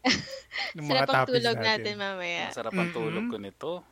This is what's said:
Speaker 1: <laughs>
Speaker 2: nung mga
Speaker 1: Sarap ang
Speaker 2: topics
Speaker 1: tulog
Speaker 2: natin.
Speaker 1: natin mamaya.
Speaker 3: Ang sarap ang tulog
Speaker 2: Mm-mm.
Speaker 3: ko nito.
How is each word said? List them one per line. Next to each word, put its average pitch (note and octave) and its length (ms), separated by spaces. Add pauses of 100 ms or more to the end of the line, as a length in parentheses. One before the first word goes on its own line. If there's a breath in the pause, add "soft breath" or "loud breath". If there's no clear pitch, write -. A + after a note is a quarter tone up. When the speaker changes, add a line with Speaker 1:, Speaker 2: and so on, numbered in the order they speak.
(200)
Speaker 1:
<laughs> - 560
Speaker 2:
nung D3 120
mga - 100
Speaker 1:
Sarap - 100
ang C4+ 100
Speaker 2:
topics B3+ 160
Speaker 1:
tulog A#3 220
Speaker 2:
natin. A3+ 140
Speaker 1:
natin G#3+ 260
mamaya. F3+ 480
Speaker 3:
Ang - 120
sarap - 200
ang F3 160
tulog - 320
Speaker 2:
Mm-mm. A#3+ 80
Speaker 3:
ko A2 80
nito. G2+ 320 (200)